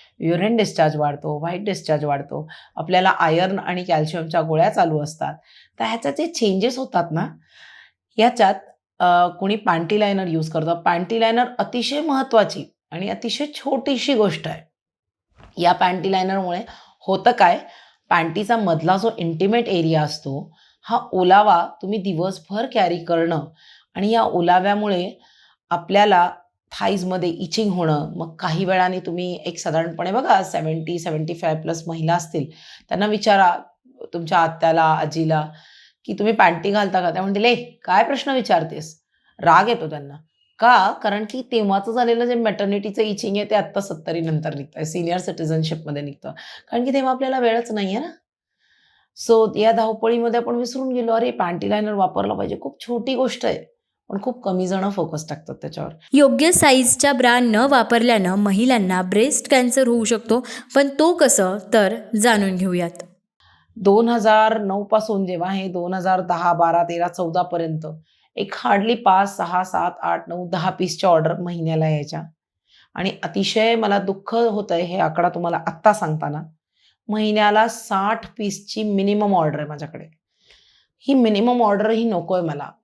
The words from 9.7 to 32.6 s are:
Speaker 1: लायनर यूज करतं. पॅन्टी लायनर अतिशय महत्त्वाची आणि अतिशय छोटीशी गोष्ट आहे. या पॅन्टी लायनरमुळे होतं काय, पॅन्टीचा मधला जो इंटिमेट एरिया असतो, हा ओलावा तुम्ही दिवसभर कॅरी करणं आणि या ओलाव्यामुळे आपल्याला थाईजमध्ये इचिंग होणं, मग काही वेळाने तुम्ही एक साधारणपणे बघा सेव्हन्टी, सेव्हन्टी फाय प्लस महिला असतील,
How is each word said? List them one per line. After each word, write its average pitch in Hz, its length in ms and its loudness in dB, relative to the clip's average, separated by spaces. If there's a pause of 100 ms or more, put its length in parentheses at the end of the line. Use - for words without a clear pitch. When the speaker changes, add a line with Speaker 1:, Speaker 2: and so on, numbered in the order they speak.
Speaker 1:
लायनर 196 280 0
यूज 160 220 -2
करतं. 160 240 -2
पॅन्टी 180 460 -2
लायनर 226 260 2 (140)
अतिशय 247 420 -4
महत्त्वाची 269 720 0 (160)
आणि 190 180 -8
अतिशय 220 360 -6 (100)
छोटीशी 269 580 -2
गोष्ट 202 340 0
आहे. - 200 -12 (880)
या 175 140 4
पॅन्टी 185 400 0
लायनरमुळे 190 500 -2 (380)
होतं - 320 0
काय, 180 280 4 (500)
पॅन्टीचा 175 480 0
मधला 180 400 2
जो 220 200 0
इंटिमेट 185 500 0
एरिया 160 340 2
असतो, 147 560 -8 (240)
हा - 180 -4 (120)
ओलावा 185 580 4 (120)
तुम्ही 202 180 -4
दिवसभर 190 720 -4
कॅरी 175 240 0
करणं 165 480 -2 (500)
आणि 202 160 -2
या 226 100 4
ओलाव्यामुळे 185 880 2 (580)
आपल्याला 180 640 4 (480)
थाईजमध्ये 185 500 -2
इचिंग 190 420 -2
होणं, 160 440 0
मग 165 200 -10
काही 180 300 -2
वेळाने 185 340 0
तुम्ही 180 460 -6
एक 170 140 -10
साधारणपणे 170 520 -4
बघा 214 320 2
सेव्हन्टी, 160 560 -4
सेव्हन्टी 160 340 -4
फाय 165 220 -2
प्लस 160 320 -6
महिला 165 260 -2
असतील, 160 320 -4 (440)